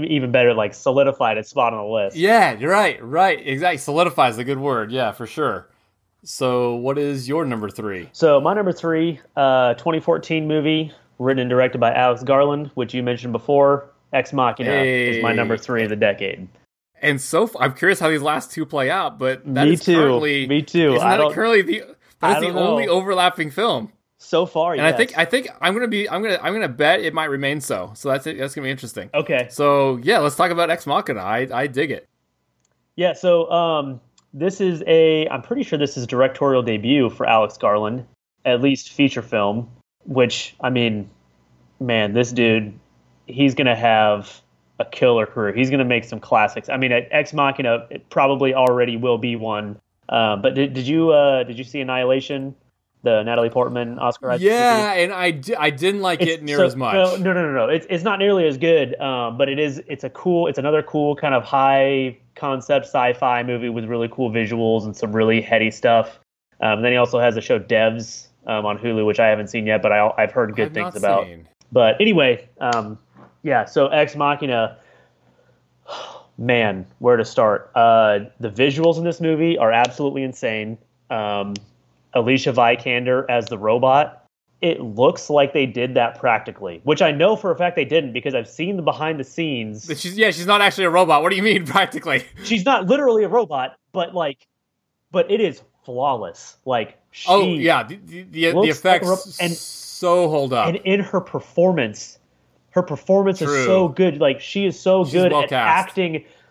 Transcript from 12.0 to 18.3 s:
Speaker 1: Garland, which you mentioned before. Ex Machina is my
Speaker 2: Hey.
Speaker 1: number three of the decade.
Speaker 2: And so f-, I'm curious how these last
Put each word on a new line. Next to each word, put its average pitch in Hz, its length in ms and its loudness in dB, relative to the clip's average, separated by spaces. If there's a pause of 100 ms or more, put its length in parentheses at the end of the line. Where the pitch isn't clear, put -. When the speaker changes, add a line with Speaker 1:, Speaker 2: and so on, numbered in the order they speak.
Speaker 1:
Garland, 143 520 2
which 123 180 -6
you 127 100 -4
mentioned 120 300 -4
before. 139 560 2 (240)
Ex 131 200 -2
Machina 123 380 0
is 123 500 0
my 117 100 0
Speaker 2:
Hey. 113 40 0
Speaker 1:
number 113 220 0
three 117 260 -2
of 104 60 -2
the 107 60 -4
decade. 98 520 -2 (540)
Speaker 2:
And 143 200 0
so 165 220 0
f-, 240 160 -6
I'm 131 140 0
curious 185 260 0
how 160 100 0
these 151 140 -2
last 151 280 -4